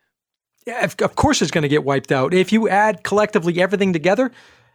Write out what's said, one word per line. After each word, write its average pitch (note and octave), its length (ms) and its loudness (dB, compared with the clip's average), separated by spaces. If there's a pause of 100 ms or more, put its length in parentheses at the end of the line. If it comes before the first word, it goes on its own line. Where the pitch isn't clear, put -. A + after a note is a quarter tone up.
(680)
Yeah, A#3 180 -6
of, - 160 -4
of - 160 -2
course C4+ 260 2
it's D3 80 -2
gonna D3+ 180 -2
get D3 140 0
wiped C#3 300 -2
out. C#3 220 0
If F#3 180 2
you A3 160 2
add G3+ 340 2
collectively F#3+ 580 0
everything F#3+ 320 0
together, F#3+ 380 0 (440)